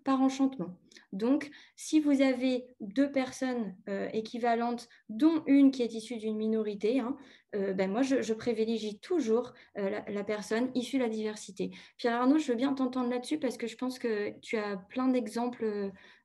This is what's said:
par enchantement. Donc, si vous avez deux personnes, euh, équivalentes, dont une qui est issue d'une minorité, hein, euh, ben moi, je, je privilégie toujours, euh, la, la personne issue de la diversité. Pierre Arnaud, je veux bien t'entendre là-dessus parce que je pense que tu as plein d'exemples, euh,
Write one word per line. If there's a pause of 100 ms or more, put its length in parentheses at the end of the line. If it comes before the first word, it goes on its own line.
par
enchantement. (380)
Donc, (240)
si
vous
avez (140)
deux
personnes, (120)
euh,
équivalentes, (200)
dont
une
qui
est
issue
d'une
minorité,
hein, (400)
euh,
ben
moi,
je,
je
privilégie
toujours, (240)
euh,
la,
la
personne
issue
de
la
diversité. (280)
Pierre
Arnaud,
je
veux
bien
t'entendre
là-dessus
parce
que
je
pense
que
tu
as
plein
d'exemples,
euh, (360)